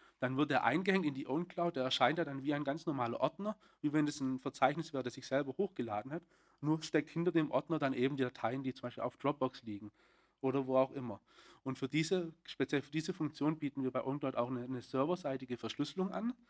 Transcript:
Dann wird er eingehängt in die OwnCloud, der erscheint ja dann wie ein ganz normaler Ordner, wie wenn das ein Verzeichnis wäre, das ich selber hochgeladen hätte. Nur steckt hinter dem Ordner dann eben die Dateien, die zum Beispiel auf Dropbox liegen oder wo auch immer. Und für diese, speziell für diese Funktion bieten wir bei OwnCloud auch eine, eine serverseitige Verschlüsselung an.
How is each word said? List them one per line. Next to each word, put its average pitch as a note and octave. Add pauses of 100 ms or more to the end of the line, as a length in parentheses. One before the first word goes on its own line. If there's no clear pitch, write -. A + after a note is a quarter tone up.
(180)
Dann C3
wird D3
er C3+
eingehängt F3+
in C#3
die C3+
OwnCloud, E3+
der C3
erscheint C3
ja E3
dann C#3
wie D3
ein D3
ganz C#3+
normaler B2
Ordner, G3+ (240)
wie D3
wenn D3+
das D3
ein C3
Verzeichnis D3
wäre, C3
das B2
ich B2+
selber C3+
hochgeladen A#2+
hätte. E3+ (340)
Nur D#3
steckt D3+
hinter E3+
dem D#3+
Ordner D3+
dann C3+
eben C3
die C3+
Dateien, B2+
die C3
zum -
Beispiel A#2
auf B2+
Dropbox C#3
liegen G#2 (480)
oder C3+
wo C3
auch C3
immer. A#2+ (420)
Und B2+
für C3+
diese, D#3+ (120)
speziell C#3
für -
diese D#3+
Funktion D3+
bieten C3+
wir B2+
bei B2+
OwnCloud C3+
auch A#2+
eine, B2
eine C3
serverseitige C3+
Verschlüsselung D3
an. A3 (160)